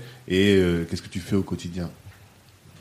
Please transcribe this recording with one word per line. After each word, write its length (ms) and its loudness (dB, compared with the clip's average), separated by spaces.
et, 300 4
euh, 260 2
qu'est-ce 180 -8
que 60 -20
tu 140 -10
fais 160 -2
au 60 0
quotidien ? 460 -8